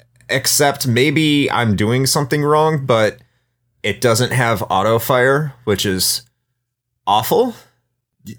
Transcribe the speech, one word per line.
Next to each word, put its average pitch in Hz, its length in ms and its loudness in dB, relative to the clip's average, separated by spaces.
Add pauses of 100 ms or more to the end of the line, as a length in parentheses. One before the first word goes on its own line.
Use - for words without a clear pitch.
(300)
except 139 580 0
maybe 143 600 2
I'm 110 260 0
doing 120 300 0
something 147 380 -2
wrong, 151 420 0
but 110 320 2 (640)
it 101 180 -4
doesn't 117 320 0
have 117 380 0
auto 107 300 0
fire, 135 540 0 (100)
which 104 240 -2
is 92 340 -2 (840)
awful. 226 480 0 (840)